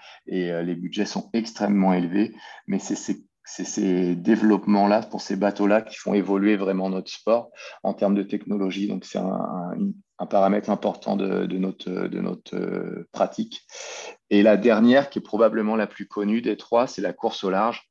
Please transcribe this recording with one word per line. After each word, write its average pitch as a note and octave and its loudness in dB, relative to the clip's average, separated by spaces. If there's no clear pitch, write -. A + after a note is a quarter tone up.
et, F2+ -2
euh, E2+ -4
les F2 -4
budgets F2+ -4
sont - -8
extrêmement G2+ 0
élevés. F2+ 0
Mais G2 -2
c'est - -4
ces, - -8
c'est - -10
ces F2+ 0
développements-là, G#2 4
pour - -10
ces G2+ -4
bateaux-là, G2+ 2
qui - -12
font - -4
évoluer G2 2
vraiment F#2+ 0
notre F#2 -6
sport A#2 -2
en - -2
termes G2+ 2
de G2+ 2
technologie. G2+ -4
Donc, G2 -6
c'est - -8
un, F#2+ -4
un, F2+ -6
une, G2 -2
un G#2 -8
paramètre G2+ 2
important G2+ -2
de, F#2+ -2
de F2+ -4
notre, F#2 -4
de F#2 -4
notre, - -8
euh, G1+ -6
pratique. - -4
Et G2+ 6
la G#2+ 8
dernière, A#2+ 6
qui - -4
est - -10
probablement A2 2
la G#2 0
plus - -12
connue G#2 -2
des A2 -2
trois, A#2 2
c'est C3 -8
la F2+ -4
course - -4
au F#2+ 0
large. G#2+ 0